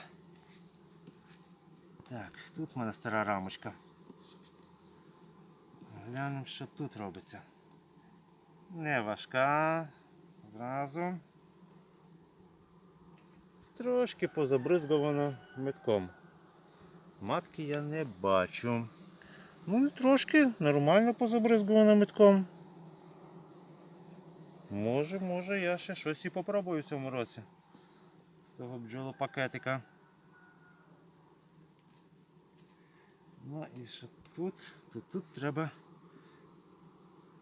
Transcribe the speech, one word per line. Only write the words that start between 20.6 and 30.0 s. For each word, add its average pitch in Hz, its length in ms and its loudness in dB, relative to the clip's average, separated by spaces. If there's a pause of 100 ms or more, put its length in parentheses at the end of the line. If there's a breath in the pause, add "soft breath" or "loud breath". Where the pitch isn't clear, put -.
позабризговано 214 840 6
метком. 202 500 8 (2250)
Може, 131 500 -2
може, 185 400 -4
я 175 180 0
ще 185 160 -10
щось 156 300 -6
і 180 60 -8
попробую 180 500 -2
в 139 40 -8
цьому 135 260 -6
році. 120 320 -6 (1120 loud breath)
Того 123 220 -12
бджолопакетика. 131 1040 -4 (3500 soft breath)